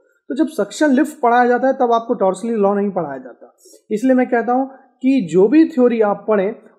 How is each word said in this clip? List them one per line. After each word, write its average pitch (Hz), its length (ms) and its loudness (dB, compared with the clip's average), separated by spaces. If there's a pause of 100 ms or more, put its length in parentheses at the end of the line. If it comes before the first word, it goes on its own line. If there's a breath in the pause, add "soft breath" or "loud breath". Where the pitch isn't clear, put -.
(280)
तो 285 60 -6
जब 277 120 0
suction 254 440 -2
lift 269 300 -2
पढ़ाया 240 260 2
जाता 247 200 0
है, 269 60 2
तब 254 200 0
आपको 233 220 -2
Torricelli 196 440 -2
लॉ 202 160 2
नहीं 202 160 -2
पढ़ाया 156 280 -8
जाता। - 380 -20 (340 soft breath)
इसलिए 240 240 0
मैं 254 140 2
कहता 240 240 -2
हूं 262 120 0 (380 loud breath)
कि 254 300 0
जो 190 160 4
भी 311 200 4
theory 240 320 2
आप 202 280 0
पढ़ें, 214 260 0 (240 soft breath)